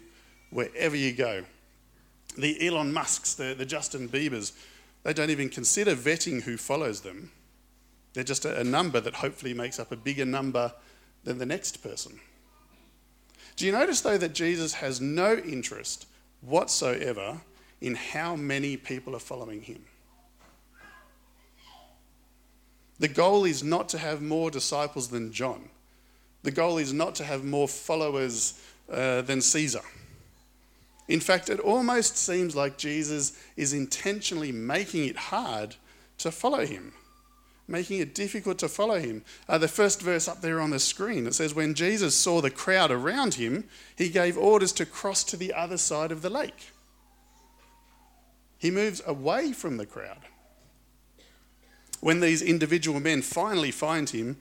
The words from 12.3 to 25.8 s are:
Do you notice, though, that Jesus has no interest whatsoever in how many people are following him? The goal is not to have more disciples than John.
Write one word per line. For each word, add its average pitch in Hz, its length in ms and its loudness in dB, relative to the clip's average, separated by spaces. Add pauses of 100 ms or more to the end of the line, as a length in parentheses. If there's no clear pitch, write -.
Do 185 100 -2
you 190 60 4
notice, 269 300 4
though, 214 180 4
that 160 140 -2
Jesus 165 420 0
has 131 260 -4
no 175 360 2
interest 117 680 -8 (360)
whatsoever 127 1000 0 (400)
in 123 140 -4
how 165 400 -6
many 139 400 -2
people 131 400 -8
are 117 40 -8
following 113 420 -10
him? - 240 -16 (3250)
The 156 80 4
goal 185 380 6
is 143 180 2
not 165 260 0
to 170 80 -4
have 151 240 -4
more 156 300 0
disciples 143 560 -2
than 117 240 -4
John. 123 380 -4 (760)